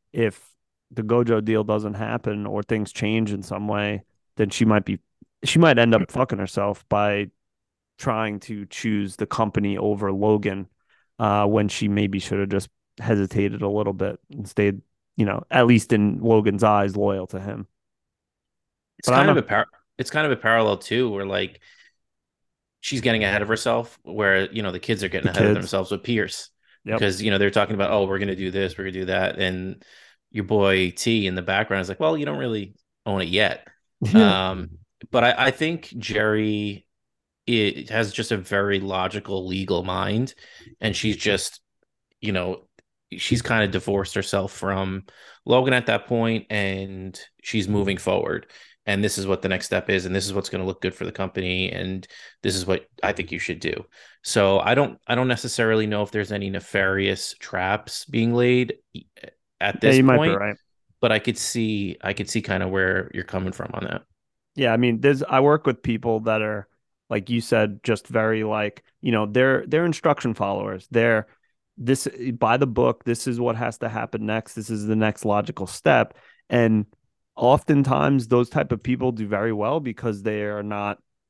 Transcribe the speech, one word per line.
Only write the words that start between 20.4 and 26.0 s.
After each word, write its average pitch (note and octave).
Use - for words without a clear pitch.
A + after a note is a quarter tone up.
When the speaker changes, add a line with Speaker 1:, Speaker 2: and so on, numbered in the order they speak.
Speaker 2:
too, A#2+
where, G2
like, F#2+
she's C3
getting A#2
ahead G2+
of G#2
herself, A#2
where, G2
you A2
know, G2
the F2+
kids G2+
are F#2
getting F#2
Speaker 1:
The -
Speaker 2:
ahead G#2
of G#2
Speaker 1:
kids. F#2
Speaker 2:
themselves F#2+
with G2